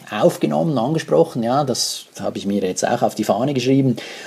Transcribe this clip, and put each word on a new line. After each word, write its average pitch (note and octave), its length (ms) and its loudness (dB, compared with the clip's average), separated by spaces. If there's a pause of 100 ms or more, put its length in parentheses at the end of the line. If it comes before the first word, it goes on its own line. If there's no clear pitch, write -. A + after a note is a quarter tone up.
aufgenommen, D3+ 720 2
angesprochen. D3+ 640 2
Ja, C3 220 2
das - 400 -4 (160)
habe G2+ 180 -6
ich G2 80 -6
mir G2+ 160 0
jetzt F#2 240 -2
auch A#2+ 160 0
auf A2 140 0
die G#2+ 80 -2
Fahne A#2 280 0
geschrieben. C3+ 440 2 (300)